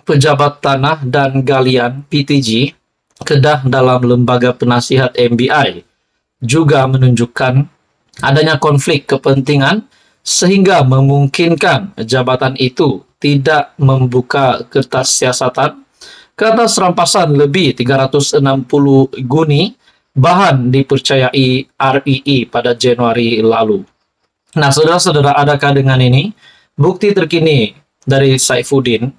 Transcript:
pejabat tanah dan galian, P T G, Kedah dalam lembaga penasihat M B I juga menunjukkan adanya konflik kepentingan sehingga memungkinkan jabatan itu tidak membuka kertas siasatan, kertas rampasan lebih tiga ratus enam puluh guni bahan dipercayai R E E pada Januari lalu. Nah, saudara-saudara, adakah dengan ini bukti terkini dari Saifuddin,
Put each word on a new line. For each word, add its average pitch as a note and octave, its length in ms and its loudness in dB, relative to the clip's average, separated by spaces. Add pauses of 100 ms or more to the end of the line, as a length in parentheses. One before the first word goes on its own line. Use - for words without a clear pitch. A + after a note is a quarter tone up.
pejabat C#3+ 560 0
tanah C#3 400 -2
dan C3+ 400 -2
galian, C3 640 -2
P C#3+ 160 -2
T C#3 160 0
G, B2 100 -2 (760)
Kedah C#3+ 420 0
dalam B2+ 400 0
lembaga B2 480 0
penasihat B2 640 -2
M A#2+ 160 2
B B2 160 0
I G#2+ 320 -2 (560)
juga C#3 480 0
menunjukkan B2+ 800 0 (560)
adanya D#3 380 2
konflik D3 480 0
kepentingan C#3 720 0 (400)
sehingga F#3 640 2
memungkinkan C#3 1120 0 (100)
jabatan C3 480 -2
itu C3+ 480 -2 (180)
tidak - 560 -2
membuka C3 880 0
kertas C3 480 -2
siasatan, - 720 -4 (480)
kertas A3+ 480 0
rampasan F3 560 0
lebih D3 400 0
tiga C3 240 0
ratus C#3 320 -2
enam C3+ 320 0
puluh C#3 480 2 (160)
guni D3+ 480 0 (400)
bahan C#3+ 560 2
dipercayai C3+ 960 0
R C3+ 320 -2
E C#3 140 -2 (100)
E C#3+ 120 0 (120)
pada B2 240 -2
Januari A#2+ 720 0
lalu. A2+ 400 0 (720)
Nah, C#3+ 160 2
saudara-saudara, D3+ 640 2
adakah C#3+ 400 0
dengan C3 240 2
ini C3+ 320 0 (400)
bukti F#3 400 0
terkini D#3+ 640 0 (240)
dari C3+ 400 2
Saifuddin, B2 760 -2